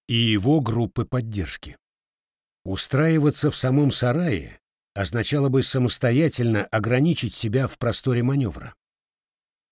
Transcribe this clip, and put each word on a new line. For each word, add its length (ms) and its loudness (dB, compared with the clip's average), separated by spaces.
и 60 -2
его 460 4
группы 440 -2
поддержки. 720 -6
Устраиваться 840 0
в 60 -4
самом 340 2
сарае 720 -2
означало 540 0
бы 140 2
самостоятельно 1040 0
ограничить 680 0
себя 320 0
в 120 -8
просторе 440 0
маневра. 520 -2